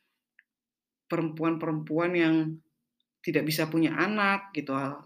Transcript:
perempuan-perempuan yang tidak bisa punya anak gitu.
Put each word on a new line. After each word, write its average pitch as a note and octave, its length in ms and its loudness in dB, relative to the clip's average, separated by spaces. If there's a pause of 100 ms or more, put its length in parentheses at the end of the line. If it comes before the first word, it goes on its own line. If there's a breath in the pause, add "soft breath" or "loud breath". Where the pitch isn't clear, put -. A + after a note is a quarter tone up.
(1080)
perempuan-perempuan D#3+ 1080 -2
yang D#3+ 200 4 (880)
tidak D3+ 240 2
bisa D#3 200 0
punya D#3+ 280 0
anak G3 600 0
gitu. C#3+ 160 -6 (340)